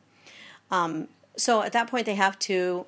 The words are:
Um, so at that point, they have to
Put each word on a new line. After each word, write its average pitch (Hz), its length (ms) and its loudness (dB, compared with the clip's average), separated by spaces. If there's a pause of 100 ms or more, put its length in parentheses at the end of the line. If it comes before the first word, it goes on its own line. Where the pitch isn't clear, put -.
(720)
Um, 165 380 -2 (280)
so 226 240 2
at 208 120 -4
that 233 140 0
point, 233 180 -2
they 208 100 -2
have 196 240 2
to 180 480 -2